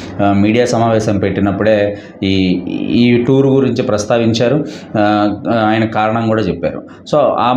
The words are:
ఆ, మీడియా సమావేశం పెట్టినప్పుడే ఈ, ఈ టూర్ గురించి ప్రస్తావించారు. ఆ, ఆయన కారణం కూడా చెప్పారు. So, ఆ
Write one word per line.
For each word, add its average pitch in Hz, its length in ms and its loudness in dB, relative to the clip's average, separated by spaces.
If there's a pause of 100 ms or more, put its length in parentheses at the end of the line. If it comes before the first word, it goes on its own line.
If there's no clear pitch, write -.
(240)
ఆ, 101 80 2
మీడియా 107 340 2
సమావేశం 113 520 0
పెట్టినప్పుడే 101 800 0 (260)
ఈ, 95 120 0 (560)
ఈ 120 340 4
టూర్ 135 220 2
గురించి 131 360 0
ప్రస్తావించారు. 117 840 0 (340)
ఆ, 104 360 2 (340)
ఆయన 110 160 0
కారణం 113 440 -2
కూడా 110 140 0
చెప్పారు. 82 400 -4 (320)
So, 151 40 4
ఆ 120 380 2